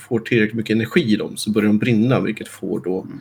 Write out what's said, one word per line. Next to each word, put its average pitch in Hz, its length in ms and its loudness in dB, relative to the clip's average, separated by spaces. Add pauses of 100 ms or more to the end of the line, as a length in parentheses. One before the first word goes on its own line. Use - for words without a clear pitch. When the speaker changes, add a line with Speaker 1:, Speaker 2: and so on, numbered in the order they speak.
Speaker 1:
får 117 100 0
tillräckligt 110 380 0
mycket 107 200 -2
energi 113 360 2
i 101 40 6
dem - 200 -6
så - 140 -4
börjar 104 160 2
de 104 120 4
brinna, 113 420 2
vilket 101 280 -4
får 90 320 -6
då 92 220 -4
Speaker 2:
Mm. - 180 -14